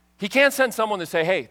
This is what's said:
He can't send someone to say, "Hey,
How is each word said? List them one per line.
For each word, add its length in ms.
He 100
can't 240
send 220
someone 240
to 80
say, 180
"Hey, 260